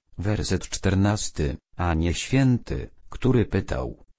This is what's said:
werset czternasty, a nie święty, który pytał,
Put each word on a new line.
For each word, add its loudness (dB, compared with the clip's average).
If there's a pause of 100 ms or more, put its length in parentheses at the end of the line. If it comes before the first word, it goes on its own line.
(180)
werset -2
czternasty, 0 (200)
a 0
nie 0
święty, 0 (180)
który 2
pytał, -4 (140)